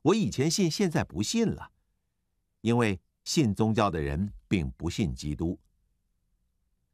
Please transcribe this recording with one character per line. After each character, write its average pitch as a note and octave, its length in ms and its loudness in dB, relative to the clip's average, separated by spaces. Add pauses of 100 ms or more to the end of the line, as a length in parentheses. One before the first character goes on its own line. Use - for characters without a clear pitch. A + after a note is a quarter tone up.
我 F3+ 140 4
以 F3+ 160 0
前 C#3+ 180 0
信， F3 200 2
现 F#3 200 0
在 D3+ 140 0
不 - 180 -6
信 A3+ 260 0
了。” - 240 -6 (920)
因 A#2 160 2
为 G#2+ 220 2 (240)
信 B2+ 300 2
宗 A2 180 2
教 G2+ 200 2
的 D#2+ 100 -2
人 D2 320 -2 (140)
并 D2+ 240 0
不 - 180 -6
信 E2 240 -2
基 D2 220 -6
督。 - 240 -4 (1300)